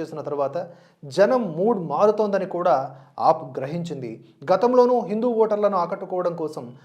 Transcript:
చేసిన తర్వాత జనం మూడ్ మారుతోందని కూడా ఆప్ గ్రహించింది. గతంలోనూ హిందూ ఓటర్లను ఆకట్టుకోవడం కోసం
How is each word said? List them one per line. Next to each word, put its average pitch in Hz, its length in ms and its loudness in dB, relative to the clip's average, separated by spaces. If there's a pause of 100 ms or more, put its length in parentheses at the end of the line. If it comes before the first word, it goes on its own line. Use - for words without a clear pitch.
చేసిన 156 200 -10
తర్వాత 143 480 -4 (360)
జనం 190 520 2
మూడ్ 190 300 0
మారుతోందని 196 580 2
కూడా 170 500 0 (240)
ఆప్ 139 400 0
గ్రహించింది. 135 640 -8 (280)
గతంలోనూ 247 480 4
హిందూ 214 280 -2
ఓటర్లను 208 480 2
ఆకట్టుకోవడం 180 580 -4
కోసం 151 500 -8